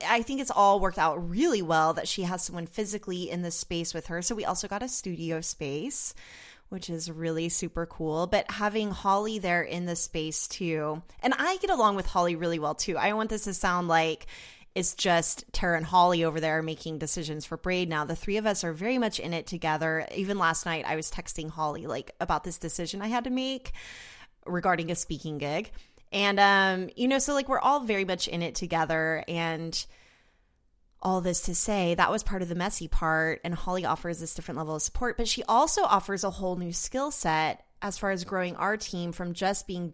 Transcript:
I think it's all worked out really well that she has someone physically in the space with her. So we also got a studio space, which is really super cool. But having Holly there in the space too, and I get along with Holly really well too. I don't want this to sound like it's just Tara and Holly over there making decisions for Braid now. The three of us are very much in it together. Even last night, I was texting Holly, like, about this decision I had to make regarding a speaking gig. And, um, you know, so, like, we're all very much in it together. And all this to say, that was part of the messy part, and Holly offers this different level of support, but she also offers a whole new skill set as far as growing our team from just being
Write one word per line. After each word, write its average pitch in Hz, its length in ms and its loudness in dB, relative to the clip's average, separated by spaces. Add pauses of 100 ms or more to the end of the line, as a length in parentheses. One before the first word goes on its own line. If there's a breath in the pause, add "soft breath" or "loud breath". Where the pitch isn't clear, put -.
I 233 140 4
think 269 180 -4
it's 254 80 -4
all 202 300 8
worked 190 180 2
out 165 320 2
really 226 320 4
well 160 320 6
that - 140 -2
she - 160 -2
has 175 200 -2
someone 170 220 -6
physically 196 640 -4
in 175 140 -4
the 170 80 -2
space 170 420 -4
with 160 140 -6
her. 170 160 -4
So 233 100 0
we 214 120 -4
also 185 220 -2
got 202 140 -6
a 254 60 -6
studio 165 540 -4
space, 156 760 -4 (540 soft breath)
which 185 200 -10
is 165 220 -6
really 165 380 -2
super 170 360 -2
cool. 160 420 -2
But 202 220 2
having 208 420 0
Holly 202 480 2
there 175 220 2
in 175 240 -4
the 175 120 -2
space - 500 -4
too, 156 540 -2 (200)
and 247 160 4
I 370 200 2
get 381 120 0
along 214 280 4
with 185 80 -2
Holly 175 320 2
really 170 220 0
well 151 160 -2
too. 170 220 -2
I 156 120 4
don't 214 80 0
want 220 120 -2
this 208 140 -4
to 196 100 -4
sound 180 360 0
like 165 360 4 (480 soft breath)
it's 180 220 -2
just 170 560 2
Tara 175 240 2
and 160 100 0
Holly 175 380 6
over 160 160 0
there 160 220 0
making 160 380 -6
decisions 156 460 -6
for 165 120 -8
Braid 180 320 0
now. 151 160 0
The 160 100 -2
three 202 220 -2
of 220 80 -2
us 202 180 0
are 170 80 -2
very 208 280 -2
much 220 200 0
in 170 140 -6
it 165 140 -6
together. 160 680 -2
Even 196 240 -2
last 165 260 2
night, 165 220 -4
I 156 80 -2
was 156 160 -6
texting 160 380 -6
Holly, 151 380 -4
like, 139 340 -6
about 175 240 0
this - 120 -8
decision 170 440 -6
I 214 80 -6
had 240 160 -2
to 262 60 -4
make 262 420 -4 (720 soft breath)
regarding 175 440 0
a 170 60 0
speaking 156 440 -6
gig. 151 320 -4 (420)
And, 202 260 2
um, 190 560 6
you 247 140 2
know, 269 100 4
so, 285 140 0
like, 269 160 0
we're 262 100 4
all 285 220 4
very 208 240 0
much 180 240 -2
in 170 120 -2
it 170 140 -4
together. 160 720 0
And 165 580 -4 (1160)
all 185 180 2
this 175 220 0
to - 140 -2
say, 185 400 2
that 175 160 6
was 214 120 -2
part 190 180 0
of 175 60 -4
the 170 80 -4
messy 175 320 -4
part, 160 560 2
and 170 120 -2
Holly 185 300 -2
offers 160 360 -2
this 160 140 -6
different - 240 -8
level 156 160 -4
of 151 80 -4
support, - 340 -2
but 233 100 0
she - 220 -2
also 285 340 4
offers 196 400 2
a 196 60 0
whole 190 280 -2
new 175 140 -6
skill 269 400 -4
set 156 540 0 (180)
as 202 140 -4
far 196 140 0
as 180 120 -2
growing 180 340 -2
our 208 200 0
team 175 340 -6
from 175 220 -6
just 190 320 0
being 175 280 -6